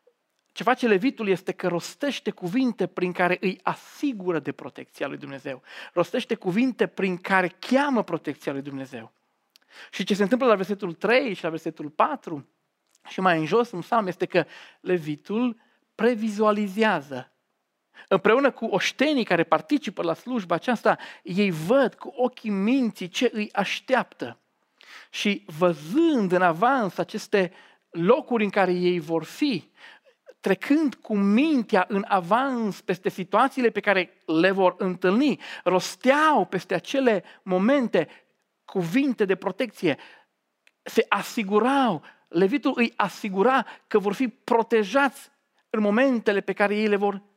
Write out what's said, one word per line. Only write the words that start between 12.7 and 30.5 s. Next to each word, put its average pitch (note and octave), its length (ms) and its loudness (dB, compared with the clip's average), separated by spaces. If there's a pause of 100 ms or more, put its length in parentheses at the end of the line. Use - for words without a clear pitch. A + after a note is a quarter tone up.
și - 140 -10
mai F3+ 180 4
în D#3 60 -2
jos A3+ 260 0
în F3+ 100 -8
psalm G#3+ 260 -2
este F3+ 200 -4
că E3+ 200 0 (340)
levitul F#3 800 -4 (340)
previzualizează. G#3 1400 0 (760)
Împreună A3+ 420 4
cu - 140 -10
oștenii A#3 600 0
care E3+ 200 2
participă F3 580 -2
la E3 120 -2
slujba F#3+ 400 -4
aceasta, G3+ 440 0 (240)
ei F#3+ 280 0
văd F#3+ 440 2
cu - 140 -16
ochii B3 420 -4
minții G#3 580 0
ce A#3 240 -2
îi G#3 200 -6
așteaptă. - 840 -4 (720)
Și - 340 -2 (140)
văzând F#3 760 2
în F3+ 100 2
avans G3 560 2
aceste F#3+ 540 -2 (380)
locuri A3 540 2
în G3 60 -2
care F#3 220 2
ei F3+ 260 2
vor D#3+ 260 -4
fi, B3 460 -4 (680)
trecând C#4 540 0